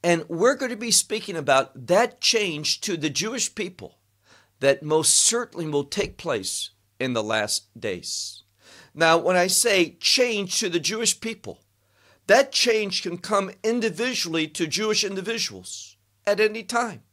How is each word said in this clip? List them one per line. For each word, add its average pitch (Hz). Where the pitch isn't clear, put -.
And 170
we're 190
going 254
to 240
be 226
speaking 208
about 131
that 226
change 170
to 196
the 156
Jewish 214
people -
that 135
most 156
certainly 226
will 143
take -
place 117
in 127
the 113
last 107
days. -
Now, 160
when 175
I 180
say 185
change 214
to 208
the 170
Jewish 220
people, -
that 247
change 214
can 175
come 196
individually 214
to 160
Jewish 214
individuals 190
at 202
any 220
time 233